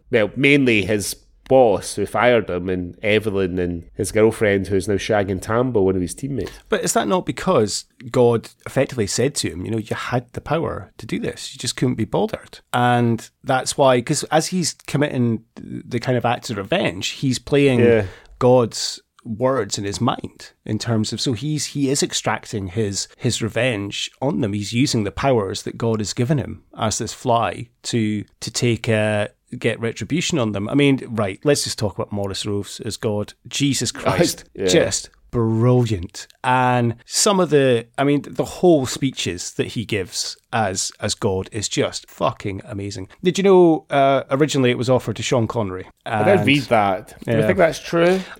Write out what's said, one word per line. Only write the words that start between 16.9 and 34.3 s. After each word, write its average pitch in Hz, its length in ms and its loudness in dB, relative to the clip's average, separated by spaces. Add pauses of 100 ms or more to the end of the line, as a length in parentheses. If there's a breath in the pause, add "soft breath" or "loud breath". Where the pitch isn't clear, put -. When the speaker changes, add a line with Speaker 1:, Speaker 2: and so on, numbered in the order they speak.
Speaker 2:
he's 127 300 -4
playing 139 420 4
Speaker 1:
Yeah. 113 240 6 (340 loud breath)
Speaker 2:
God's 123 600 2 (240)
words 117 520 -2
in 104 80 -6
his 98 160 -4
mind - 500 -4 (140)
in 110 120 -4
terms 110 360 -2
of, 107 80 -6
so 143 120 -2
he's, 143 340 -4
he 139 220 -2
is 147 140 0
extracting - 640 -4
his, 98 480 -4
his - 260 -2
revenge 110 720 -2 (100)
on 147 200 -2
them. 101 100 -2
He's 104 220 -6
using 120 320 2
the 95 60 -4
powers 107 520 0
that - 140 -10
God 113 240 0
has 101 120 -6
given 127 240 0
him 90 260 -6 (140)
as 110 200 -2
this 110 160 -8
fly 117 560 -2 (140)
to, 107 420 -2 (160)
to 120 100 -10
take, 117 380 -2
uh, 107 380 0 (300)
get 117 220 -2
retribution 131 600 -4
on 110 120 0
them. 101 160 -4
I - 60 -6
mean, 139 340 4
right, 104 380 -4
let's 147 180 2
just - 160 -8
talk 104 160 -2
about 110 160 -6
Maurice 101 340 -6
Roves 101 360 -6
as - 160 -8
God. 104 360 -4 (140)
Jesus 131 440 0
Speaker 1:
<laughs> - 100 -12
Speaker 2:
Christ, - 420 0 (120)